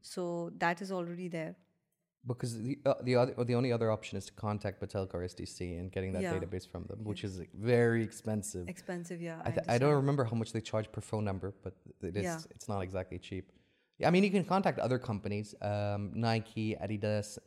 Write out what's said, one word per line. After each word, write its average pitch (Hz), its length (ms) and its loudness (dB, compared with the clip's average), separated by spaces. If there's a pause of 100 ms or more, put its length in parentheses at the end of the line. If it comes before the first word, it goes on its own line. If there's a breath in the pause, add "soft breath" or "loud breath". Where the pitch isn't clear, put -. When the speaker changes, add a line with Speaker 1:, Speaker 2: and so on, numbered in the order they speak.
Speaker 1:
So 175 580 -4
that 175 240 2
is 190 80 -6
already 175 360 -4
there. 170 280 -6 (720)
Speaker 2:
Because 120 340 -4
the, 127 240 -2
uh, 139 160 8
the 123 140 4
other, 127 180 6 (100)
the 120 120 2
only 123 160 4
other 113 180 4
option 107 300 -2
is 98 80 -8
to - 60 -18
contact 104 460 -2
Patel 95 280 -2
Car 90 160 -4
S 90 100 -4
D 90 140 -8
C 90 260 -6
and 90 180 -6
getting 95 220 -2
that 95 80 0
Speaker 1:
Yeah. 165 140 0
Speaker 2:
database 92 340 -4
from 87 160 -8
them, 92 180 -10
which 104 200 -4
Speaker 1:
Yes. 101 80 -4
Speaker 2:
is 92 100 -8 (140)
very 117 480 4
expensive. 104 680 -4
Speaker 1:
Expensive, 175 540 -8
yeah, 165 200 -8
Speaker 2:
I - 60 0
Speaker 1:
I - 20 0
Speaker 2:
th-, - 160 0
I 117 120 4
don't 139 100 6
Speaker 1:
understand. 151 140 6
Speaker 2:
remember 139 220 4
how 113 160 -2
much 110 120 -4
they 113 80 0
charge 107 300 -2
per 107 100 -6
phone 107 240 -2
number, 95 380 -4
but 92 100 -8 (360)
it 87 60 -8
is, 101 100 2
Speaker 1:
Yeah. 165 140 -2 (120)
Speaker 2:
it's - 180 -12
not 101 120 0
exactly 92 360 -4
cheap. 92 340 -8 (460 soft breath)
Yeah, - 100 4
I 156 40 8
mean, 185 120 8
you 202 80 4
can 196 140 4
contact 185 340 4
other 123 180 4 (140)
companies, 104 500 -2
um, 104 540 0
Nike, 110 680 2
Adidas, 107 640 0